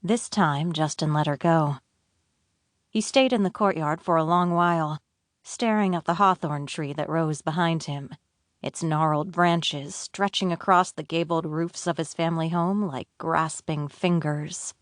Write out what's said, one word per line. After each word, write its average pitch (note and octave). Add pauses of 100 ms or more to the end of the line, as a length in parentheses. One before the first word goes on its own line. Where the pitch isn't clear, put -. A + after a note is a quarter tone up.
This A3
time, D#3+
Justin D#3
let D3+
her C#3+
go. D#3 (1120)
He A3
stayed C4
in A3+
the F#3
courtyard E3
for E3+
a D#3+
long F3
while, E3+ (440)
staring G#3+
at E3
the E3+
hawthorn E3
tree C#3+
that D3
rose D#3
behind E3
him, C#3+ (520)
its -
gnarled D#3
branches E3+
stretching -
across F3+
the -
gabled E3
roofs E3
of E3+
his D#3
family E3
home F3
like C3+ (100)
grasping D#3+
fingers. D#3